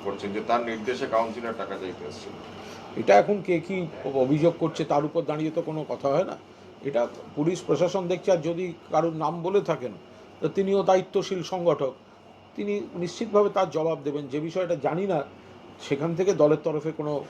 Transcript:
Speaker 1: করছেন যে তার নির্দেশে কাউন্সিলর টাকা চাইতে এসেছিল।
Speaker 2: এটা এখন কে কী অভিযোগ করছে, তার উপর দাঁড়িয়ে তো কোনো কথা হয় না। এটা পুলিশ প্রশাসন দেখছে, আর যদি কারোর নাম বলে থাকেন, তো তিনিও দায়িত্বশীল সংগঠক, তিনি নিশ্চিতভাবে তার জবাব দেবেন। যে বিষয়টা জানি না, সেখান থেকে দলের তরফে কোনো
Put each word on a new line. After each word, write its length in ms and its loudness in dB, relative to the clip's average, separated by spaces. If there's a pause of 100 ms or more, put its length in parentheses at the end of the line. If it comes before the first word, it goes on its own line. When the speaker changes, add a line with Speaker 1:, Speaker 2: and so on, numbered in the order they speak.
Speaker 1:
করছেন 300 -4
যে 140 -2
তার 140 2
নির্দেশে 460 -4
কাউন্সিলর 500 0
টাকা 200 -6
চাইতে 300 -10
এসেছিল। 240 -12 (640)
Speaker 2:
এটা 200 6
এখন 260 6
কে 180 2
কী 280 -4 (260)
অভিযোগ 460 4
করছে, 260 0
তার 200 2
উপর 160 -2
দাঁড়িয়ে 300 -2
তো 100 -2
কোনো 280 -6
কথা 200 -2
হয় 140 2
না। 140 -6 (460)
এটা 240 0 (280)
পুলিশ 260 0
প্রশাসন 460 2
দেখছে, 240 2
আর 60 6
যদি 360 -4 (180)
কারোর 220 2
নাম 300 -2
বলে 180 2
থাকেন, 300 -2 (480)
তো 100 -2
তিনিও 340 2
দায়িত্বশীল 600 2
সংগঠক, 500 0 (600)
তিনি 400 -4
নিশ্চিতভাবে 540 2
তার 200 2
জবাব 340 0
দেবেন। 240 -4
যে 120 -4
বিষয়টা 360 -2
জানি 320 -2
না, 160 0 (580)
সেখান 340 -2
থেকে 180 2
দলের 300 6
তরফে 280 -2
কোনো 380 -4